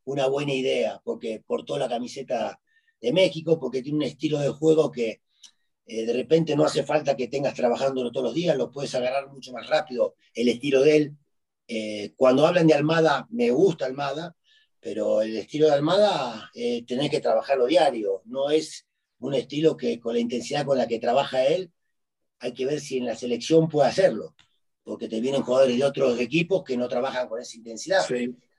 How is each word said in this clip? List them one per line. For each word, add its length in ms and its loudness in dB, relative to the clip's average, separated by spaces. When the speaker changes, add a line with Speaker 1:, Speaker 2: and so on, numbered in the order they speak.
Speaker 1:
una 220 -2
buena 280 -2
idea, 500 -2
porque 420 -8
portó 300 -6
la 100 -2
camiseta 720 -6
de 140 -2
México, 480 2
porque 220 -4
tiene 160 -4
un 60 0
estilo 340 -2
de 100 0
juego 420 4
que, 300 -4
eh, 220 -6
de 80 0
repente 420 2
no 80 4
hace 180 2
falta 320 0
que 140 -4
tengas 240 -2
trabajándolo 580 0
todos 140 -2
los 100 -4
días, 220 2
lo 140 -2
puedes 240 -8
agarrar 340 -4
mucho 240 -18
más 160 -12
rápido, 460 -2
el 160 0
estilo 320 2
de 160 6
él. 200 0
Eh, 480 -8
cuando 300 6
hablan 220 4
de 60 8
Almada, 560 2
me 200 0
gusta 340 2
Almada, 500 -6
pero 400 -2
el 160 -4
estilo 300 0
de 80 4
Almada, 800 0
eh, 320 -4
tenés 240 -2
que 100 0
trabajarlo 460 2
diario, 580 2
no 260 -4
es 360 -2
un 160 -6
estilo 420 0
que 240 -4
con 140 -4
la 60 0
intensidad 440 -4
con 140 2
la 100 0
que 120 -4
trabaja 440 0
él, 260 0
hay 160 -8
que 100 -6
ver 160 -4
si 180 -6
en 60 -4
la 120 -4
selección 520 2
puede 200 2
hacerlo, 460 2
porque 240 -10
te 120 -6
vienen 220 -2
jugadores 340 4
de 80 2
otros 360 0
equipos 440 0
que 120 -6
no 120 -2
trabajan 400 -4
con 120 -8
esa 160 -14
intensidad. 500 -2
Speaker 2:
Sí. 280 -4